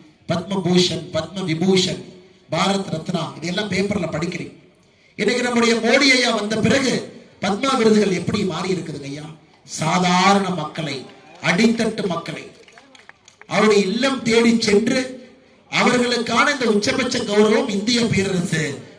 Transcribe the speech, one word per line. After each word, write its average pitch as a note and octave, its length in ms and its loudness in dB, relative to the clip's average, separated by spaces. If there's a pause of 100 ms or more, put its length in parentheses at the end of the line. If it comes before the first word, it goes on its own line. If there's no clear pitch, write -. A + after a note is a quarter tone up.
(280)
பத்மபூஷன், F3+ 760 0 (100)
பத்ம F#3+ 320 -6
விபூஷன், E3+ 580 0 (480)
பாரத் F#3+ 400 -2
ரத்னா, D#3 460 -6
இதெல்லாம் F3+ 340 -6
பேப்பர்ல F#3+ 440 -4
படிக்கிறீங்க. D#3+ 420 -8 (580)
இன்னைக்கு A#3+ 280 0
நம்முடைய A#3 320 2
மோடி C4 360 4
ஐயா B3 240 2
வந்த G#3 220 -2
பிறகு A3+ 640 0 (180)
பத்மா A3+ 360 -2
விருதுகள் G#3+ 340 4
எப்படி F#3 320 -2
மாறி F3+ 300 -4
இருக்குதுங்க D3+ 300 -8
ஐயா? C#3+ 200 -12 (400)
சாதாரண F3+ 880 2
மக்களை, D3+ 560 -6 (360)
அடித்தட்டு G#3+ 680 0
மக்களை D#3+ 440 -8 (960)
அவருடைய G3+ 380 4
இல்லம் B3+ 380 -2
தேடி A#3 380 4
சென்று, - 560 0 (540)
அவர்களுக்கான A#3+ 800 2
இந்த B3+ 140 -2
உச்சபட்ச A#3 540 0
கௌரவம் G#3+ 500 4
இந்திய A3+ 360 0
பேரரசு F3 760 -2 (200)